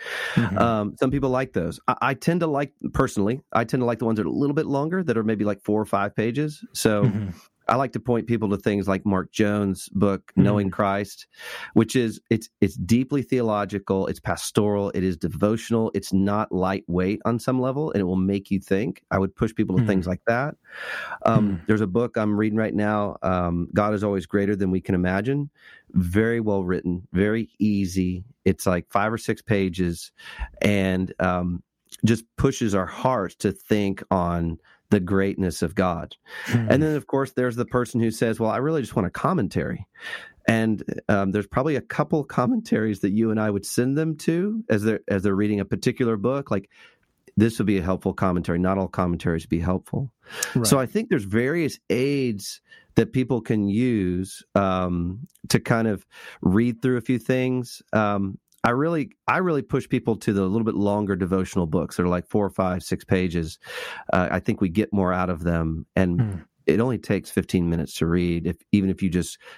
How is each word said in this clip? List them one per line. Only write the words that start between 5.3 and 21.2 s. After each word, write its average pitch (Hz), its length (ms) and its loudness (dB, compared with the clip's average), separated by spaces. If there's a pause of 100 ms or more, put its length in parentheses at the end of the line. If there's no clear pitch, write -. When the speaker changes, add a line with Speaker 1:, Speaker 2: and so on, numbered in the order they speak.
Speaker 2:
like, 104 180 -2
four 107 180 2
or 104 60 -2
five 101 280 -2
pages. 139 580 -2
So 107 320 2
Speaker 1:
Mm-hmm. 104 260 0 (380)
Speaker 2:
I 120 80 4
like 135 160 0
to 120 80 -6
point 117 260 0
people 110 220 0
to 98 80 2
things 101 320 0
like 95 180 0
Mark 95 240 0
Jones' 104 640 0
book, 98 400 0
Speaker 1:
Mm-hmm. 95 100 4
Speaker 2:
Knowing 101 280 2
Christ, 101 580 -2 (460)
which 113 200 4
is, 117 340 0
it's, 113 200 0 (120)
it's 98 140 2
deeply 123 480 2
theological, 104 840 0
it's 90 100 -6
pastoral, 101 720 0
it 92 140 -2
is 90 120 0
devotional, 110 800 0
it's - 180 -4
not 101 380 2
lightweight 92 760 0
on 117 140 0
some 127 220 -2
level, 135 320 -2
and 104 80 0
it 95 40 2
will 92 120 0
make 98 340 0
you 98 80 0
think. 101 540 -2
I 95 80 2
would 95 160 -2
push 113 180 -2
people 98 220 0
to 131 60 4
Speaker 1:
Mm-hmm. 107 60 2
Speaker 2:
things 92 200 2
like 92 180 -4
that. 123 300 -2 (680)